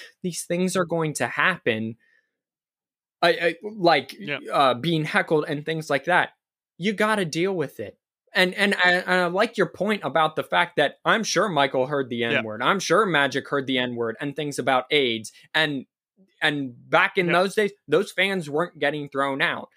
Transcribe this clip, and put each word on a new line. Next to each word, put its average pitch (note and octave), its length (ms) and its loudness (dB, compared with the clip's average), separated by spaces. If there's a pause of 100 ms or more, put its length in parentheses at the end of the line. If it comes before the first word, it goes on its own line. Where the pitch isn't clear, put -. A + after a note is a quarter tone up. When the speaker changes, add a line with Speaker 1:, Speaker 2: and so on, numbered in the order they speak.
(220)
Speaker 1:
these F3+ 220 -8
things F3+ 320 -2
are F3+ 80 2
going D#3+ 300 -2
to A#2+ 140 -2
happen. A2+ 680 -2 (1300)
I, F3 80 4
I, E3+ 320 0
like, E3+ 560 0
Speaker 2:
Yep. C#3+ 240 -8 (100)
Speaker 1:
uh, C3+ 220 4
being D#3 300 0
heckled E3+ 440 0
and D3 160 -6
things D#3+ 240 -6
like C#3 160 0
that. E3 260 2 (480)
You G3 140 -2
gotta G#3 320 0
deal E3+ 300 -2
with D3+ 240 -6
it. G2 180 -10 (380)
And, F#3 200 2
and G3+ 200 2
I, F3+ 200 4
and F3+ 260 2
I F3+ 60 2
like G3 320 0
your F3 100 2
point G3+ 360 -4
about D#3+ 320 0
the D#3+ 60 -2
fact F3 340 0
that C#3+ 280 0
I'm G3+ 180 2
sure G3 280 0
Michael C#3 360 2
heard C#3+ 220 -2
the B2 80 -4
Speaker 2:
Yeah. A#2 220 0
Speaker 1:
N-word. A2 240 -6
I'm F3+ 180 2
sure F3+ 240 2
Magic C#3+ 440 0
heard C#3 180 -2
the C3 100 0
N-word A#2 440 -2
and C#3+ 140 -6
things D3 240 -6
about C3 320 0
aids. A#2+ 420 0 (220)
And, D3+ 300 0 (560)
and D3 320 -2 (160)
back F3+ 300 2
in F3+ 80 2
Speaker 2:
Yeah. D#3+ 80 2
Speaker 1:
those F#3 200 2
days, G3+ 180 0 (140)
those E3 240 2
fans F#3 380 -2
weren't D#3 300 -4
getting D3 320 -2
thrown C#3 320 -2
out. D#3 340 -2